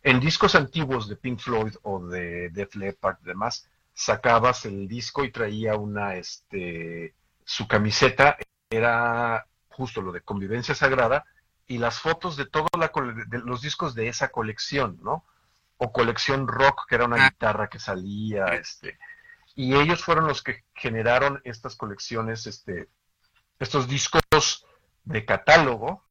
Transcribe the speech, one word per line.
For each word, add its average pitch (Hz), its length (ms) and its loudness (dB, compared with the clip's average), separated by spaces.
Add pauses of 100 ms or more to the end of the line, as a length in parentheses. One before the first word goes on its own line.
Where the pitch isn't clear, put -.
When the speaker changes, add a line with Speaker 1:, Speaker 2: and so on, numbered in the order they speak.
Speaker 1:
en 127 180 6
discos 160 340 2
antiguos 131 540 2
de 101 80 -10
Pink 123 240 -8
Floyd 110 420 -2
o 98 240 -6
de 87 440 -8
Def 98 260 -8
Leppard 98 460 -4
y 82 40 -16
demás, 101 420 -6 (260)
sacabas 117 720 2
el 98 200 -8
disco 120 380 -6
y 117 80 -8
traía 107 440 -2
una, 104 400 -6
este, 85 1000 -10 (300)
su - 220 -6
camiseta 113 720 4 (340)
era 117 760 0 (240)
justo 117 320 -6
lo 92 100 -8
de 87 80 -10
Convivencia 104 540 -4
Sagrada 131 500 2 (420)
y 120 120 -6
las 117 220 -2
fotos 165 360 -2
de 139 100 -6
toda 156 220 0 (100)
la 156 120 2
cole-, 117 360 -4
de 117 120 -6
los 120 240 -6
discos 147 320 -6
de 113 140 -2
esa 131 200 -4
colección, 110 760 -4
¿no? 135 220 -4 (540)
O 120 140 -4
colección 127 560 0
rock, 127 400 4
que 123 80 2
era 120 100 2
una 117 100 0
Speaker 2:
Ah. 131 140 8
Speaker 1:
guitarra 107 380 -2
que - 100 -16
salía, 101 720 -4
Speaker 2:
Sí. 87 100 0
Speaker 1:
este, - 380 -14 (580)
y 131 180 0
ellos 147 300 4
fueron 160 240 2
los 139 140 -2
que - 220 -8 (100)
generaron 120 680 0
estas 120 320 -12
colecciones, 110 680 -6
este, 92 440 -12 (680)
estos 131 300 0
discos - 760 2 (380)
de 107 200 -4
catálogo 135 880 4